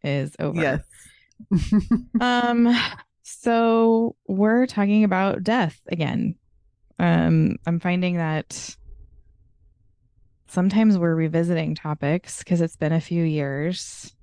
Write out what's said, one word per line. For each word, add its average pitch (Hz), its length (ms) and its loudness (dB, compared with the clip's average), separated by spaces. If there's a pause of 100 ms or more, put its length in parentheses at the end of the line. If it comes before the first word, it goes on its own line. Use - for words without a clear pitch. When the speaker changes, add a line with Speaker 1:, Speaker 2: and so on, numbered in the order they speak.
Speaker 1:
is 143 380 -4
over. 156 200 -4
Speaker 2:
Yes. 147 200 -2 (720)
<laughs> 220 680 0
Speaker 1:
Um, 240 520 2 (480)
so 226 960 2 (100)
we're 214 380 2
talking 208 400 2
about 190 380 0
death 202 360 -2 (100)
again. 143 480 -2 (640)
Um, 165 580 2 (100)
I'm 170 140 -2
finding 180 360 -2
that - 580 -6 (1700)
sometimes 196 520 2
we're 170 160 2
revisiting 160 600 0
topics 151 680 -6
'cause 170 180 -2
it's 165 160 -2
been 156 160 -2
a 165 80 0
few 170 240 -2
years, 151 1000 -6